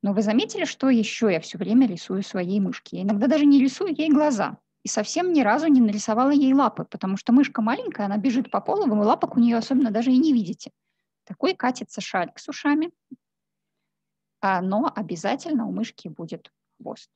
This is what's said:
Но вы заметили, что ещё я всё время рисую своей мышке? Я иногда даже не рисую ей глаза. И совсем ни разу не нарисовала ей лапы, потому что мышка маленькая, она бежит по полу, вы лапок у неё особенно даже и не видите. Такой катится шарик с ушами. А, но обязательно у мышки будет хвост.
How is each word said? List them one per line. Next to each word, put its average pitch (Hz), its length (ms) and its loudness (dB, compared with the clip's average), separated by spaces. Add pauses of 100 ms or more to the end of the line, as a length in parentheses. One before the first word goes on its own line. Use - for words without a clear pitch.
Но 202 100 -2
вы 202 100 0
заметили, 311 420 0
что - 240 -2
ещё 226 400 2
я 165 120 2
всё - 180 -16
время 240 280 4
рисую 190 360 -6
своей 190 380 -4
мышке? 175 380 -6
Я 180 40 -6
иногда 202 240 0
даже 294 200 4
не 277 140 8
рисую 277 340 0
ей 311 160 -2
глаза. 269 480 0 (260)
И - 40 -8
совсем 339 440 -2
ни 294 100 2
разу 254 240 2
не 277 140 6
нарисовала 220 500 2
ей 269 240 4
лапы, 269 300 0
потому 196 320 -6
что - 160 -2
мышка 254 300 4
маленькая, 277 440 -4
она 202 100 -4
бежит 233 340 -2
по 202 100 -2
полу, 403 260 -2
вы 208 180 2
лапок 285 320 0
у 254 40 4
неё 233 180 4
особенно 254 320 0
даже 233 220 0
и 254 60 6
не 311 140 4
видите. 208 380 -2 (540)
Такой 339 300 -4
катится 254 460 -6
шарик - 380 -6
с - 100 -18
ушами. 302 420 -2 (1500)
А, 190 220 0
но 202 320 -2
обязательно 226 720 -6
у 190 60 -8
мышки 202 360 -8
будет 160 440 -14 (260)
хвост. - 380 -14